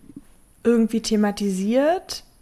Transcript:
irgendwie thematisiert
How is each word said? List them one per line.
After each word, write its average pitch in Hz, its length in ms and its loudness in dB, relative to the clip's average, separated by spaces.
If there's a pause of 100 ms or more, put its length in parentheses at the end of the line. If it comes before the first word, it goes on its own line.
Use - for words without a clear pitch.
(640)
irgendwie 226 380 2
thematisiert 208 1200 -2 (180)